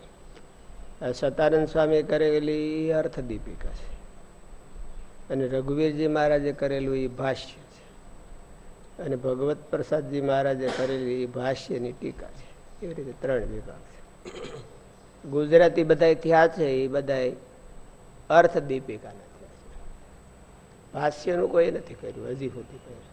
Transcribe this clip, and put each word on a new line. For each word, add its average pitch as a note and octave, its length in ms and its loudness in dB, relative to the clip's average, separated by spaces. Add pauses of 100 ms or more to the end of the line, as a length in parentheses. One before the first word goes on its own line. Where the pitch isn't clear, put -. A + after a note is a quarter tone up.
(1040)
આ B2+ 60 -2
સતાનંદ D3+ 560 4
સ્વામી D#3 360 4
કરેલી D3+ 880 0
અર્થ D#3 280 0
દીપિકા A#2 500 -6
છે, - 280 -8 (1400)
અને C3 140 0
રઘુવીરજી D3 600 0
મહારાજે D3 440 2
કરેલું C3+ 460 -2
એ C3 100 -2
ભાષ્ય C3 380 -4
છે, - 380 -20 (1200)
અને C3+ 120 -2
ભગવત C3+ 420 -2 (120)
પ્રસાદજી C#3+ 520 -2
મહારાજે C3+ 560 2
કરેલી B2+ 460 -2
એ - 20 -2
ભાષ્યની B2 640 -4
ટીકા - 360 -10
છે. - 580 -16
એવી E3+ 80 -8
રીતે C3+ 280 -10
ત્રણ B2+ 240 0
વિભાગ G#2+ 320 -8
છે. - 520 -20 (960)
ગુજરાતી D#3+ 560 6
બધાય D#3+ 320 6
થયા E3 320 6
છે, E3+ 160 0
એ C3+ 240 2
બધાય C3 480 0 (960)
અર્થ E3+ 280 8
દીપિકાના C3 540 -4
થયા - 360 -20
છે. - 260 -20 (1200)
ભાષ્યનું F3 580 0
કોઈ E3+ 200 6
નથી - 220 -8
કર્યું - 360 -10
હજી C3 200 -6
સુધી A#2 280 -12
કર્યું. - 240 -18 (120)